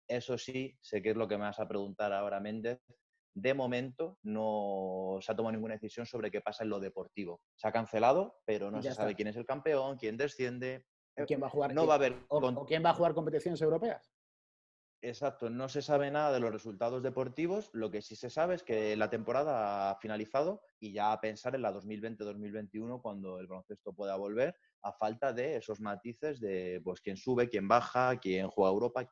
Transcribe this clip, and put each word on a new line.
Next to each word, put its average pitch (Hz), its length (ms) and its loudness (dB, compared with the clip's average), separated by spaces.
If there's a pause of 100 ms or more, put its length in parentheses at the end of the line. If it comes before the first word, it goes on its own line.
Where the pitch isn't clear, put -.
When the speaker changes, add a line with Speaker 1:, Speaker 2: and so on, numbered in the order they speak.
Speaker 1:
Eso 120 300 -2
sí, 131 460 -6
sé - 180 -4
que 107 120 2
es 107 40 0
lo 113 100 0
que 104 120 0
me 104 60 -2
vas 104 140 -4
a 107 80 -2
preguntar 101 460 -2
ahora, 98 260 0
Méndez. 110 440 -4 (520)
De 120 200 2
momento 131 680 -2
no 98 960 -2
se - 100 -2
ha - 40 -2
tomado 113 160 0
ninguna 113 200 -4
decisión 110 320 -8
sobre 113 260 -4
qué 101 120 -4
pasa 107 220 -4
en 110 40 -2
lo 104 120 -2
deportivo. 92 600 -8 (160)
Se - 100 -4
ha 110 60 0
cancelado, 117 720 2
pero 101 260 0
no 107 120 -4
Speaker 2:
Ya 131 80 -2
Speaker 1:
se - 60 -6
sabe 104 160 0
Speaker 2:
está. 95 40 -8
Speaker 1:
quién 104 120 -2
es 107 80 -6
el 117 100 -8
campeón, 139 500 0
quién 113 220 -4
desciende. 127 680 -4 (320)
Speaker 2:
¿Y 143 60 -2
quién 139 200 0
va 139 40 -2
a 127 40 -4
jugar, 139 220 0
Speaker 1:
No 156 140 6
va 156 80 10
a - 20 10
haber 135 180 6 (140)
Speaker 2:
o, 147 140 4
Speaker 1:
con- 127 160 4
Speaker 2:
o 143 80 -6
quién 160 180 2
va 170 60 8
a 156 40 8
jugar 165 200 6
competiciones 156 480 0
europeas? 165 500 2 (920)
Speaker 1:
Exacto, 120 460 -4
no 127 180 -4
se 135 140 -2
sabe 143 300 4
nada 147 200 4
de 131 60 4
los 117 140 2
resultados 113 500 -2
deportivos. 135 680 -2
Lo 110 180 -2
que 104 120 -4
sí - 120 -14
se 123 160 -8
sabe 175 240 2
es 175 80 -4
que 107 340 2
la 107 140 2
temporada 110 800 0
ha 98 60 0
finalizado 120 680 -2 (160)
y 107 140 -10
ya 104 180 2
a 107 100 2
pensar 110 360 -4
en 131 60 -2
la 107 100 2
dos 95 140 -8
mil 107 140 -6
veinte, 110 220 -6
dos 104 160 -8
mil 104 140 -8
veintiuno, 110 500 -8
cuando 95 380 -8
el 92 80 -12
baloncesto 92 440 -12
pueda 98 220 -4
volver, 107 400 0 (300)
a 101 80 -6
falta 113 400 -2
de 127 240 -2
esos 107 240 -6
matices 117 580 -6
de, 92 460 -2
pues, 92 160 -4
quién 98 160 -6
sube, 123 320 2
quién 101 180 0
baja, 120 540 6
quién 92 260 2
juega 95 240 4
Europa, 120 420 2